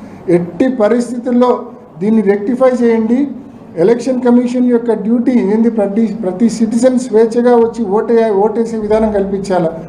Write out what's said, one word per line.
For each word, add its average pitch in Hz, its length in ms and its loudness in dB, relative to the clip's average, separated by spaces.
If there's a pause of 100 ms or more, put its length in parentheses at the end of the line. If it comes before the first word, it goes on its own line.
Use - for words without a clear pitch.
(360)
ఎట్టి 254 320 -2 (140)
పరిస్థితుల్లో 240 680 0 (520)
దీన్ని 220 200 2 (100)
రెక్టిఫై 240 380 0 (120)
చేయండి. 226 360 2 (680)
ఎలక్షన్ 240 440 0
కమిషన్ 247 460 2
యొక్క 233 180 0 (140)
డ్యూటీ 240 280 0 (180)
ఏంది? 226 260 2
ప్రతి, 196 260 0 (200)
ప్రతి 185 220 0 (120)
సిటిజన్ 240 480 0
స్వేచ్ఛగా 233 480 2 (100)
వచ్చి 226 200 -4 (140)
ఓటే-, 226 340 0 (120)
ఓటేసే 220 420 -2
విధానం 214 320 0
కల్పించాలా. 190 540 -2 (160)